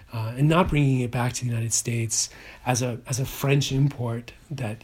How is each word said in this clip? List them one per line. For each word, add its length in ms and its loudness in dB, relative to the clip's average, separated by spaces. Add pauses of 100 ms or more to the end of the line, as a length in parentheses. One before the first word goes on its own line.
(120)
uh, 240 -6
and 120 4
not 200 6
bringing 320 4
it 120 -2
back 200 0
to 100 -8
the 60 -4
United 240 -2
States 580 -2 (360)
as 160 0
a, 240 -2
as 140 -4
a 40 -2
French 460 0
import 640 -2 (180)
that, 340 -6